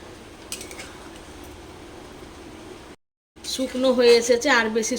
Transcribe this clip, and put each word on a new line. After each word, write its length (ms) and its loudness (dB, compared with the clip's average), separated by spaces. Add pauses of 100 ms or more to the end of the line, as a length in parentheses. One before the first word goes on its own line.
(3500)
শুকনো 540 -2
হয়ে 260 6
এসেছে, 320 2
আর 200 4
বেশি 280 -2